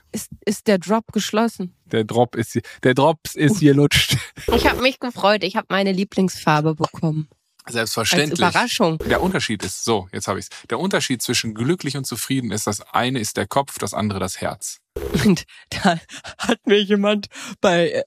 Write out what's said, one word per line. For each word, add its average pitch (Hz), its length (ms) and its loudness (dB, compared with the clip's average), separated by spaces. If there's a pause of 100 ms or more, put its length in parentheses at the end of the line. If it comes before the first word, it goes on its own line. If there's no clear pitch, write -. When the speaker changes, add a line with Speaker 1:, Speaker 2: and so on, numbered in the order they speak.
(120)
Speaker 1:
Ist, - 180 -10 (160)
ist - 220 -4
der 202 100 4
Drop 214 340 -2
geschlossen? 208 600 -2 (120)
Speaker 2:
Der 113 180 0
Drop 110 320 2
ist 117 180 -4
hier, 113 80 -2 (220)
der 127 100 6
Drops 143 400 2
ist 156 260 4
hier 147 140 8
lutscht. 143 440 4 (180)
<laughs> - 200 0
Speaker 1:
Ich 240 120 2
hab 233 120 2
mich 254 200 0
gefreut, 214 440 0
ich 226 120 -4
hab 220 160 -4
meine 196 200 2
Lieblingsfarbe 175 840 0
bekommen. 156 520 -2 (400)
Speaker 2:
Selbstverständlich. 120 760 0
Speaker 1:
Als 175 120 2
Überraschung. 185 420 0 (120)
Speaker 2:
Der 120 120 2
Unterschied 147 420 -2
ist, - 200 -8
so, 101 300 0
jetzt 101 140 -8
hab 101 100 -2
ich's. 98 120 -12 (200)
Der 117 100 -2
Unterschied 160 440 -2
zwischen 113 320 -2
glücklich 139 420 -2
und 135 80 -6
zufrieden 123 460 -4
ist, 107 160 -4
das 104 140 -4 (120)
eine 123 260 0
ist - 180 -6
der 101 100 -2
Kopf, - 320 -2
das - 160 -6
andere 101 240 -2
das 95 200 -6
Herz. - 420 -8 (440)
Speaker 1:
Und 190 200 4 (260)
da 175 260 0 (400)
hat - 300 -2
mir 202 140 6
jemand 202 440 2 (340)
bei, 170 480 2